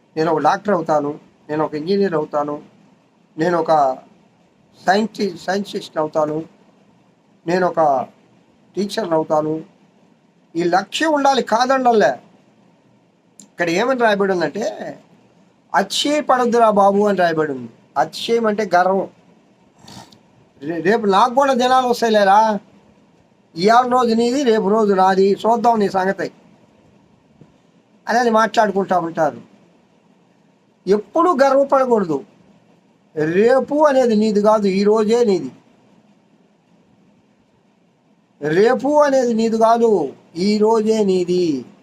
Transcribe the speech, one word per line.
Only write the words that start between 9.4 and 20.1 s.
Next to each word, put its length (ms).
ఈ 60
లక్ష్యం 500
ఉండాలి, 300
కాదండల్లే. 760
ఇక్కడ 300
ఏమని 300
రాయబడి 320
ఉందంటే, 680
"అతిశయపడొద్దురా 960
బాబు" 320
అని 160
రాయబడి 340
ఉంది. 180
అతిశయం 500
అంటే 280
గర్వం. 340